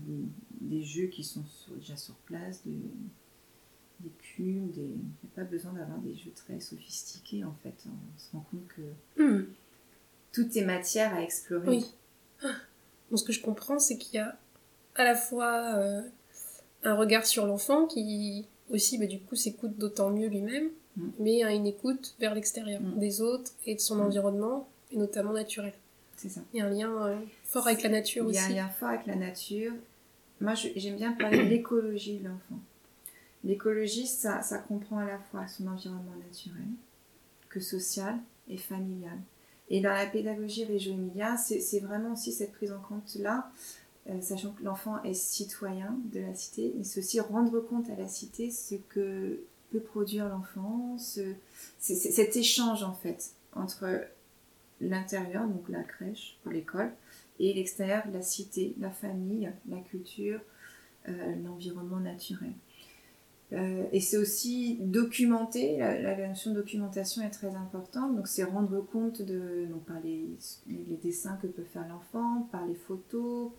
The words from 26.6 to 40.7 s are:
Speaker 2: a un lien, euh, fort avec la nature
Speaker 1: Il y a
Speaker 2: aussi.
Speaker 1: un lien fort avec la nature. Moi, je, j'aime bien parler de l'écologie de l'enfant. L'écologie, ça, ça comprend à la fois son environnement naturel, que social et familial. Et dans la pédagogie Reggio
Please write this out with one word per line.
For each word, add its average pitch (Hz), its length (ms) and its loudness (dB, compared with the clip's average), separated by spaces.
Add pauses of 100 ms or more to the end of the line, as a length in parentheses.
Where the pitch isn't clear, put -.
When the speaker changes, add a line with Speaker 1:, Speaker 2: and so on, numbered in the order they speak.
Speaker 2:
a 208 40 2
un 202 40 4
lien, 214 220 2 (140)
euh, 202 100 2 (300)
fort 233 220 2
avec 226 160 6
la 220 60 6
nature 214 380 4
Speaker 1:
Il 190 80 4
y - 20 4
a 190 40 4
Speaker 2:
aussi. 190 100 2
Speaker 1:
un 190 40 4
lien 190 120 0
fort 240 220 -4
avec 226 160 -2
la 202 100 -2
nature. 202 560 -2 (680)
Moi, 214 120 2
je, - 220 -2
j'aime 202 220 -4
bien 233 160 0
parler 220 320 6
de 196 40 6
l'écologie 220 680 2
de 190 100 -6
l'enfant. 185 320 -10 (840)
L'écologie, 214 600 2
ça, 208 360 0
ça 208 160 -2
comprend 208 400 -4
à 208 80 0
la 202 120 -4
fois 196 300 -8
son 190 200 -6
environnement 185 480 -6 (120)
naturel, 175 400 -10 (800)
que 190 140 -6
social 196 580 -2 (300)
et 190 80 -6
familial. 185 600 -6 (520)
Et 196 100 6
dans 196 140 6
la 196 140 4
pédagogie 214 580 0
Reggio 196 260 0